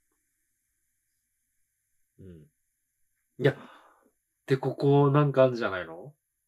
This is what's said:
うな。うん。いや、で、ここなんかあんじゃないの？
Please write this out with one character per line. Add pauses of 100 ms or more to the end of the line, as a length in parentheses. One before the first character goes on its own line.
(2250)
う
な。
う
ん。 (880)
い
や、 (880)
で、
こ
こ
な
ん
か
あ
ん
じ
ゃ
な
い
の？ (340)